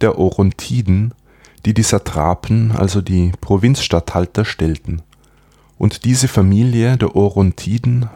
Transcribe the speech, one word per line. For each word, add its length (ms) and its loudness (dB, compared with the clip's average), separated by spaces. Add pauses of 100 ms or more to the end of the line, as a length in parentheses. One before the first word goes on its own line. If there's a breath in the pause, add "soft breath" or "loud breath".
der 180 2
Orontiden, 960 0 (500 soft breath)
die 100 0
die 100 2
Satrapen, 880 0
also 280 0
die 300 0 (100)
Provinzstatthalter, 1040 0
stellten. 580 -4 (760 soft breath)
Und 260 -2
diese 220 0
Familie 720 2
der 180 -2
Orontiden 1000 0